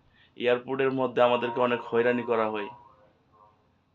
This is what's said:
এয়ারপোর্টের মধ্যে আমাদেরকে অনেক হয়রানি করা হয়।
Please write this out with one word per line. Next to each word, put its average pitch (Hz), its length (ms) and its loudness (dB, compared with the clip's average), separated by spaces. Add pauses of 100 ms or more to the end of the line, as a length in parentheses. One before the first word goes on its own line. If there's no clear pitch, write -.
(360)
এয়ারপোর্টের 123 560 0
মধ্যে 127 300 0
আমাদেরকে 120 400 2
অনেক 120 200 0
হয়রানি 120 420 0
করা 113 260 0
হয়। 104 200 -6 (1200)